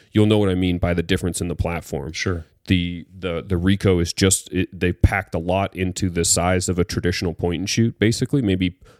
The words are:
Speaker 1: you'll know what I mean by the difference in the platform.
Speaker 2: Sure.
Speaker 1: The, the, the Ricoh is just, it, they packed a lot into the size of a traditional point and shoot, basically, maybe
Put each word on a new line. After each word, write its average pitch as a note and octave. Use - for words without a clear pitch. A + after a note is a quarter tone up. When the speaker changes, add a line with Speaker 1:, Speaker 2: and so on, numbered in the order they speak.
Speaker 1:
you'll G#2+
know G#2+
what G#2
I F#2
mean F2+
by F2
the F2
difference F2
in F2
the D#2+
platform. D#2+
Speaker 2:
Sure. E2+
Speaker 1:
The, F2
the, F2
the F#2+
Ricoh F#2+
is E2+
just, -
it, F2+
they F2+
packed -
a F2+
lot F2+
into F#2
the E2+
size F2+
of F2
a F2
traditional F2
point F2
and G2
shoot, -
basically, B2
maybe F#2+